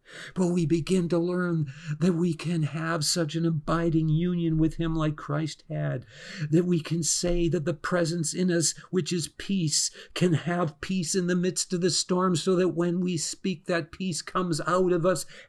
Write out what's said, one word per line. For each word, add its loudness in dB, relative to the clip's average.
But 2
we 2
begin 2
to 2
learn 0
that 4
we 2
can -2
have -2
such -2
an 0
abiding 0
union 2
with 2
him 0
like 0
Christ -4
had, -4
that 6
we 2
can -2
say 0
that 0
the -2
presence -2
in 2
us, 2
which 0
is -2
peace, -2
can 2
have -2
peace -2
in 0
the 2
midst -2
of 0
the 2
storm, 2
so 2
that 4
when 0
we 0
speak, -4
that -2
peace -4
comes -2
out 2
of 2
us 2